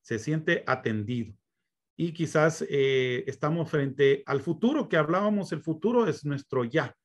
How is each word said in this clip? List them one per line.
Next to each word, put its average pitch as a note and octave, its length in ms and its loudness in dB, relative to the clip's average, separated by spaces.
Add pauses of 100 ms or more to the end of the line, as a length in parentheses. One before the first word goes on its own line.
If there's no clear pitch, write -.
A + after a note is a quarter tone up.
se A2+ 160 -4
siente D#3+ 480 -2
atendido. A2+ 680 -4 (640)
Y E3 160 -4
quizás, D#3+ 560 2
eh, C3 580 2
estamos D3+ 440 -4
frente C#3 560 2
al C#3 160 -2
futuro A#3 480 0
que E3+ 80 4
hablábamos, F#3+ 540 0
el D#3 100 -6
futuro G#3+ 440 0
es D3 180 -2
nuestro C3+ 400 -2
ya. B2+ 300 -2 (100)